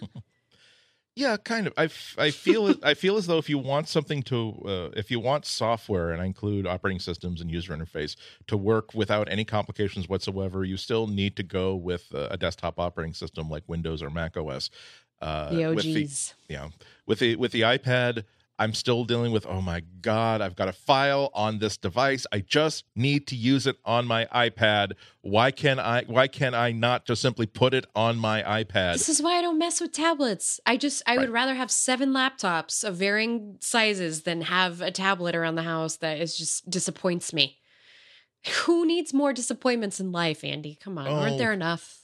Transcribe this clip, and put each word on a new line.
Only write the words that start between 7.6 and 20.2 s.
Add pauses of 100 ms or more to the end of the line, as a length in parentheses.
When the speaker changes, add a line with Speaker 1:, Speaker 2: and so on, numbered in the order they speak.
Speaker 1:
interface, (320)
to
work
without
any
complications
whatsoever,
you
still
need
to
go
with,
uh,
a
desktop
operating
system
like
Windows
or
Mac
O
S. (540)
Uh,
Speaker 2:
The
Speaker 1:
with
the
Speaker 2:
O
Gs. (160)
Speaker 1:
yeah. (380)
With
the,
with
the
iPad, (340)
I'm
still
dealing
with,
"Oh
my (180)
God,